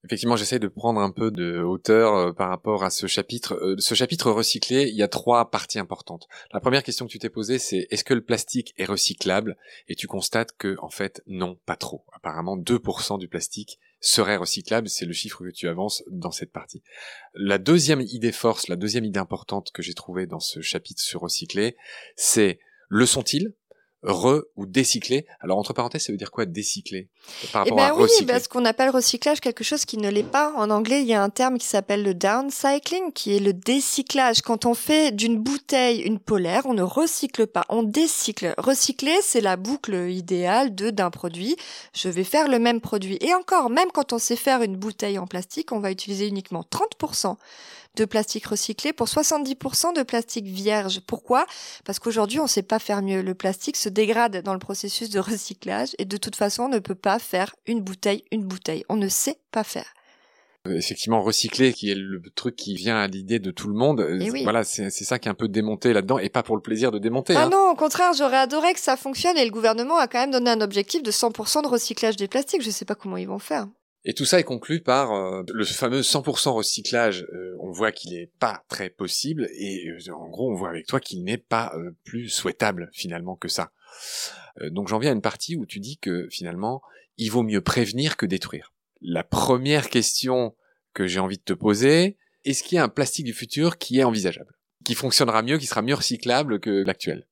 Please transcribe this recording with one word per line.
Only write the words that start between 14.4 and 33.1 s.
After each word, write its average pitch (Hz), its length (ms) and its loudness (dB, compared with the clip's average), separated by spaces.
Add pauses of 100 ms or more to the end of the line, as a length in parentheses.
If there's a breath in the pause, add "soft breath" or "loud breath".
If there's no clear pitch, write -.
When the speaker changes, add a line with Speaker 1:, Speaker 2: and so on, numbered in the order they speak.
Speaker 1:
c'est - 180 -6
le 85 60 -8
chiffre - 300 -10
que 90 80 -10
tu - 160 -8
avances 131 440 -4
dans 175 180 -8
cette - 220 -10
partie. - 320 -16 (500 loud breath)
La 98 240 2
deuxième 143 440 4
idée 113 300 -2
force, - 360 0
la 87 80 -2
deuxième 107 300 -2
idée 101 140 -2
importante 98 540 -8
que - 80 -10
j'ai 85 140 -8
trouvée 92 320 -6
dans 82 120 -10
ce - 220 -8
chapitre - 400 -6
sur - 200 -6
recycler, 101 540 -2 (400 loud breath)
c'est 101 440 4 (300 soft breath)
le 113 180 6
sont-ils ? 156 460 0 (540 soft breath)
Re 110 360 4 (120)
ou 98 120 -10
décycler. 127 580 0 (140 loud breath)
Alors, 92 180 0
entre 104 160 -4
parenthèses, 131 300 -4
ça - 80 -6
veut 104 80 -6
dire 101 100 -10
quoi, 113 160 -2
décycler, 95 640 -8 (420 loud breath)
par 190 140 2
Speaker 2:
Eh - 60 4
Speaker 1:
rapport 262 120 6
à 277 60 6
Speaker 2:
ben 302 60 2
oui, 359 80 6
Speaker 1:
recycler ? 440 240 8
Speaker 2:
ben, 247 120 4
ce - 80 -6
qu'on 247 160 -2
appelle 247 280 4
recyclage, 254 500 2
quelque 233 220 -4
chose 294 200 0
qui - 140 -6
ne 208 140 0
l'est 208 100 2
pas. 302 360 2
En 214 120 2
anglais, 220 320 4
il 254 60 2
y 226 80 4
a 202 80 6
un 202 80 2
terme 254 260 2
qui - 80 -4
s'appelle 202 380 0
le 196 100 2
downcycling, 277 1000 0